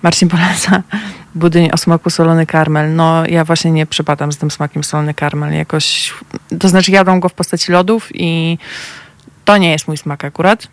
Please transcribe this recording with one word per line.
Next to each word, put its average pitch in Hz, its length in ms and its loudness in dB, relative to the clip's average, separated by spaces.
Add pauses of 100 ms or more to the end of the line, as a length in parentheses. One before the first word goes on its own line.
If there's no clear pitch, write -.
Marcin 170 280 2
poleca 180 540 0 (520)
budyń 170 360 2
o 170 60 -2
smaku 170 320 0
solony 165 360 2
karmel. 156 500 0
No, 165 300 2
ja 165 200 0
właśnie 165 260 0
nie 156 140 2
przepadam 151 460 -4
z 143 60 -6
tym 151 140 -2
smakiem 151 320 -6
solony 151 300 -2
karmel. 147 400 -4
Jakoś, - 600 -4 (460)
to 190 100 4
znaczy, 185 220 4
jadłam 190 280 4
go 180 100 0
w - 40 -14
postaci - 380 -4
lodów 185 420 2
i 165 440 -2 (880)
to 208 120 6
nie 175 140 4
jest 151 160 -4
mój 156 100 -6
smak 143 280 -8
akurat. 185 480 0